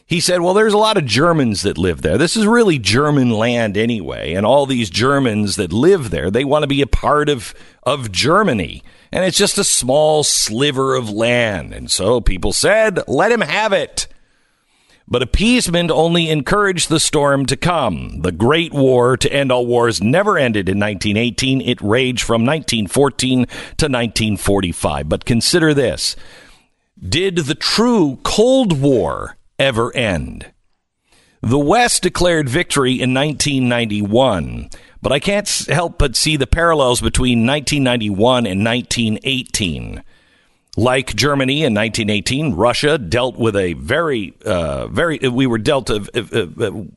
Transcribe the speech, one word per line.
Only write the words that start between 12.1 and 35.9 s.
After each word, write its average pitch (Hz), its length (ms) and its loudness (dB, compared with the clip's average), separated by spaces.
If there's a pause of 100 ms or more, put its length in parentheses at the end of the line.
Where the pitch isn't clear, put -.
people 95 320 0
said, 202 560 2
"Let 170 240 2
him 240 80 2
have 190 320 -2
it." - 340 -4 (1000)
But 123 140 -2
appeasement 175 680 0
only 165 400 2
encouraged 175 580 0
the 160 120 2
storm 143 460 0
to 131 100 -2
come. 107 640 -4
The 90 100 -2
Great 131 420 0
War 131 440 4
to - 160 -2
end 139 180 0
all 123 160 0
wars 120 340 2
never 175 380 2
ended 107 300 0
in 98 100 0
nineteen 104 380 -2
eighteen. 127 440 0
It 123 220 -2
raged 120 400 0
from 117 220 0
nineteen 123 420 -2
fourteen 127 640 0 (300)
to 160 100 0
nineteen 113 480 -2
forty-five. 87 720 -2
But 95 160 -2
consider 156 500 2
this. 120 400 -2 (800)
Did 170 420 -2
the 147 180 -2
true 202 680 0
Cold 233 580 2
War 90 520 0 (260)
ever 123 380 2
end? 87 560 -4 (880)
The 117 180 2
West 208 440 2
declared 170 440 0
victory 131 540 0
in 127 140 0
nineteen 135 560 0
ninety-one, 104 1000 0 (320)
but 110 120 -2
I 139 60 0
can't 202 300 -2
s-, - 180 -4
help 170 300 -4